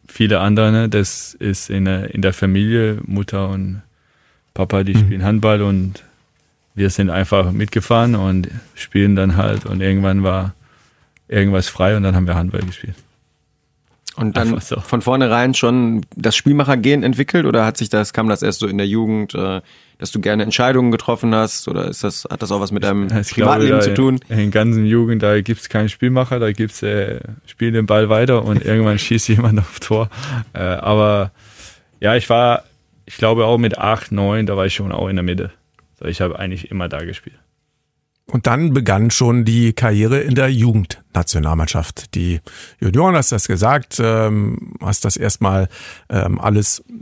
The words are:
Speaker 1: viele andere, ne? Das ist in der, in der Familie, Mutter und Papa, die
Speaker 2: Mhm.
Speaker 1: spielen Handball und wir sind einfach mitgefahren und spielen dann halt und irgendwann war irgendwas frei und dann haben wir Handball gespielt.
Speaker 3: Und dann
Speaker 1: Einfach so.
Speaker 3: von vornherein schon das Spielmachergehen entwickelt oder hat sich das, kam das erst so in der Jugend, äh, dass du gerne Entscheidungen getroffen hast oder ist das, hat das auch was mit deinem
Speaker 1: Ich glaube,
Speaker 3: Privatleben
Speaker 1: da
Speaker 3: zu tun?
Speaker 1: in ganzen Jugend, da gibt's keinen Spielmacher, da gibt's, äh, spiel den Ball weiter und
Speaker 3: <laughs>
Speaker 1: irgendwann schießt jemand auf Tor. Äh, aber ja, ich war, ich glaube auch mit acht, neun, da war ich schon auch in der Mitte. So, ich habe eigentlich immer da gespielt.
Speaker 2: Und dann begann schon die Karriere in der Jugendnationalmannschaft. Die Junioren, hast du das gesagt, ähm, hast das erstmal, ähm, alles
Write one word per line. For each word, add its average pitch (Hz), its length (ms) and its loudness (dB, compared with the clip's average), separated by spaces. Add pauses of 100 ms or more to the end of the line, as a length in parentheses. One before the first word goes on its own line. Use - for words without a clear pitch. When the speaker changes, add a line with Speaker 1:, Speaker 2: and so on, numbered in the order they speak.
Speaker 1:
viele 104 340 2
andere, 107 320 4
ne? 113 180 2
Das - 420 -4
ist - 380 -6
in 98 160 0
der, 95 280 -4
in 104 60 -4
der 95 140 0
Familie, 107 720 0
Mutter 98 420 -4
und 95 320 -6 (720)
Papa, 95 320 0
die 98 80 -2
Speaker 2:
Mhm. 110 60 4
Speaker 1:
spielen 98 260 2
Handball 107 380 2
und 95 420 -2 (720)
wir 98 160 0
sind 98 180 0
einfach 92 420 0
mitgefahren 113 640 0
und 95 340 0 (260)
spielen 101 420 2
dann 95 200 2
halt 101 280 0
und 95 160 -4
irgendwann 95 420 2
war 95 320 -2 (760)
irgendwas 98 420 2
frei 98 260 0
und 101 60 0
dann 95 120 2
haben 92 120 2
wir 85 80 0
Handball 90 260 -2
gespielt. - 360 -10 (1200)
Speaker 3:
Und 107 200 -2
dann 117 120 2
Speaker 1:
Einfach 113 140 -2
so. - 180 -6
Speaker 3:
von 117 220 -4
vornherein 127 520 2
schon 117 480 0 (120)
das - 220 -2
Spielmachergehen 139 680 2
entwickelt 135 440 0
oder 113 180 2
hat 110 120 -2
sich 113 120 -4
das, 107 240 0
kam 110 160 -2
das 104 140 -2
erst 101 180 -2
so 110 80 -2
in 98 100 -4
der 101 80 0
Jugend, 107 480 -2
äh, 95 260 -4 (380)
dass - 140 -12
du 107 80 -4
gerne 107 240 0
Entscheidungen 123 480 2
getroffen 113 420 0
hast 110 320 -2
oder - 220 -4
ist - 160 -10
das, - 260 -6
hat - 100 -8
das - 120 -6
auch 101 80 0
was 98 100 -4
mit 101 140 -4
deinem 101 220 -2
Speaker 1:
Ich 95 40 -4
glaube, 104 140 0 (340)
Speaker 3:
Privatleben 139 200 4
Speaker 1:
da - 20 4
Speaker 3:
zu 101 140 2
tun? 131 340 2
Speaker 1:
in 104 240 0
ganzen 110 340 2
Jugend, 113 380 2
da 104 160 4
gibt's 107 280 -4
keinen 107 200 0
Spielmacher, 127 500 0
da 110 140 0
gibt's, 110 320 -4
äh, 104 340 -2 (280)
spiel 117 260 -4
den 113 140 0
Ball 107 220 4
weiter 113 360 4
und 107 200 0
Speaker 3:
<laughs> - 0 -
Speaker 1:
irgendwann 107 360 2
schießt - 300 -2
jemand 110 280 4
auf - 220 -4
Tor. 107 280 -2 (440)
Äh, - 80 -10
aber 101 720 0 (680)
ja, 107 160 2
ich 123 160 0
war, 120 320 4 (440)
ich - 100 -20
glaube 113 300 2
auch 117 120 2
mit 113 200 0
acht, 104 340 -2
neun, 101 340 0
da 101 100 -2
war 95 100 0
ich 92 80 -4
schon 98 180 -6
auch 92 160 -4
in 95 80 -2
der 87 80 -2
Mitte. 90 260 -4 (480)
So, - 60 -16
ich 82 160 -6
habe 87 180 -4
eigentlich 92 320 -8
immer 90 180 -4
da 76 140 -10
gespielt. - 340 -14 (880)
Speaker 2:
Und 120 200 -2
dann 139 260 2
begann 113 380 2
schon 120 340 2
die 113 300 2
Karriere 110 460 2
in 139 140 0
der 135 140 2
Jugendnationalmannschaft. 85 1700 -2
Die 87 260 -2 (400)
Junioren, 151 340 2
hast 147 160 2
du - 40 0
das 101 120 -2
gesagt, 113 560 0
ähm, 110 800 0
hast - 240 -2
das 101 140 0
erstmal, 95 500 0 (400)
ähm, 95 320 -2
alles 104 420 0 (200)